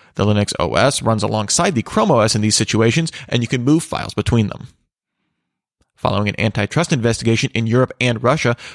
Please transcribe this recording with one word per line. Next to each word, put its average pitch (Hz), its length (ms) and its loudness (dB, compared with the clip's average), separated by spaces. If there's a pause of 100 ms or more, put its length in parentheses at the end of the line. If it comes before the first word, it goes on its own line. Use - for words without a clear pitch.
(160)
The 98 100 0
Linux 104 320 2
O 69 180 -2
S 123 260 2
runs 113 200 0
alongside 107 540 -2
the 113 80 0
Chrome 208 280 0
O 120 100 4
S 110 120 2
in 113 60 0
these 107 160 2
situations, 113 560 2 (160)
and - 140 -2
you 117 80 -4
can 123 160 -2
move 156 180 4
files - 300 -8
between 107 340 0
them. - 220 -12 (1300)
Following 104 320 -2
an - 100 -6
antitrust 110 540 -2
investigation 113 640 0
in 113 100 -2
Europe 120 340 2
and 120 220 -2
Russia, 120 340 2 (200)